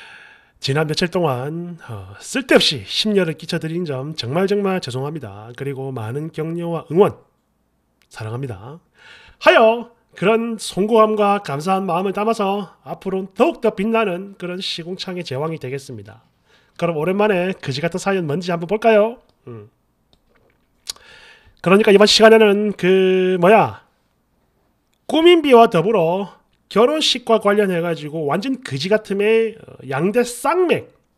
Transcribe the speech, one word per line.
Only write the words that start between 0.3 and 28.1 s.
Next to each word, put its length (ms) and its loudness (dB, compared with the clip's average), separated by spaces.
지난 280 -2
며칠 220 -2
동안, 680 -4
어, 320 -14
쓸데없이 680 2
심려를 480 -2
끼쳐드린 500 -6
점 300 -8
정말 320 -4
정말 340 -2
죄송합니다. 760 -10
그리고 360 -8
많은 400 -8
격려와 600 -8
응원 260 2
사랑합니다. 720 -12
하여 520 4
그런 440 -2
송구함과 840 0
감사한 420 -4
마음을 260 -2
담아서 720 -4
앞으로는 520 -8
더욱더 400 0
빛나는 640 -4
그런 200 -10
시궁창의 680 -10
제왕이 340 -6
되겠습니다. 640 -14
그럼 200 -2
오랜만에 540 0
그지 200 -6
같은 180 -4
사연 260 -2
뭔지 240 -4
한번 180 -4
볼까요? 500 2
음. 240 -18
그러니까 300 4
이번 160 4
시간에는 680 6
그, 680 2
뭐야, 440 4
꾸민비와 640 6
더불어 640 0
결혼식과 720 2
관련해가지고 840 0